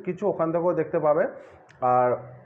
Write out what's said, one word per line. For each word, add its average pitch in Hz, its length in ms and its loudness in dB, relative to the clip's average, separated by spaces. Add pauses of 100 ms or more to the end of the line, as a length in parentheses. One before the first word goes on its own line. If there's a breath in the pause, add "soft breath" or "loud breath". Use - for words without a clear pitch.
কিছু 180 240 -4
ওখান 165 240 -2
থেকেও 170 200 0
দেখতে 156 260 -2
পাবে, 156 300 2 (520 loud breath)
আর 123 360 4 (300)